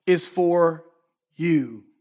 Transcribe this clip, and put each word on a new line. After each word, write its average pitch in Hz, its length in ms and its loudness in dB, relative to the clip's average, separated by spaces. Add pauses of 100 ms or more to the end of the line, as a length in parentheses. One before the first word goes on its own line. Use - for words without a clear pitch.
is 180 200 0
for 170 600 0 (500)
you." 135 480 -2 (180)